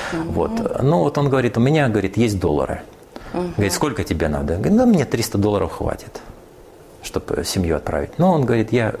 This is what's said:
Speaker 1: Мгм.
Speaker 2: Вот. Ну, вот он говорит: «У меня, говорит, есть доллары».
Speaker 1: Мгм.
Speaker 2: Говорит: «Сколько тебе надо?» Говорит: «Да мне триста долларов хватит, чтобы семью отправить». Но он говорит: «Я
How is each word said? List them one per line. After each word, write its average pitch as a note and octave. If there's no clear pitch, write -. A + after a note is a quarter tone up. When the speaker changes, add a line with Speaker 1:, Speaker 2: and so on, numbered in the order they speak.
Speaker 1:
Мгм. E3
Speaker 2:
Вот. -
Ну, D#3
вот D3
он C#3+
говорит: B2
«У A#2
меня, C#3
говорит, F#2+
есть G#2+
доллары». D2+
Speaker 1:
Мгм. F3
Speaker 2:
Говорит: G2+
«Сколько C#3+
тебе E2
надо?» D2
Говорит: B2
«Да B3+
мне F#3
триста A2+
долларов G2+
хватит, -
чтобы -
семью E2+
отправить». D2
Но F3+
он D3
говорит: A2+
«Я A#2+